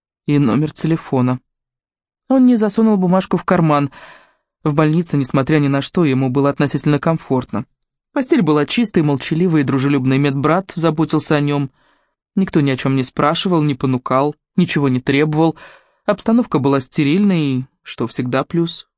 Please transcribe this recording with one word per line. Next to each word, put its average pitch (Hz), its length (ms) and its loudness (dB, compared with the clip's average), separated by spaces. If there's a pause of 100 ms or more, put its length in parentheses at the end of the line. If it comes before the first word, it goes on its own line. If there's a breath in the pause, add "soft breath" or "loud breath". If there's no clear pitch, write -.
(260)
и 143 140 2
номер 143 320 0
телефона. 131 640 -2 (920)
Он 262 180 4
не 247 100 4
засунул 214 400 2
бумажку 185 400 0
в 170 80 -4
карман. 151 480 2 (720 loud breath)
В 151 80 -2
больнице, 156 420 0
несмотря 139 440 0
ни 143 80 0
на 139 120 0
что, 170 240 -2
ему 131 240 0
было 139 220 0
относительно 143 480 -2
комфортно. 131 680 -4 (460)
Постель 277 300 0
была 147 240 2
чистой, 185 380 0
молчаливой 156 560 0
и - 20 2
дружелюбной 131 560 0
медбрат 143 560 -2
заботился 156 640 0
о 147 40 0
нем. 143 300 -2 (640)
Никто 185 260 0
ни 139 100 2
о 131 60 -2
чем 135 200 -2
не 131 80 0
спрашивал, 160 580 0
не 147 140 0
понукал, 131 580 -2 (220)
ничего 151 320 0
не 127 120 0
требовал. 151 540 0 (500 loud breath)
Обстановка 226 540 0
была 139 220 2
стерильной, 151 840 0 (180)
что - 240 -6
всегда 127 340 -2
плюс. 170 560 -4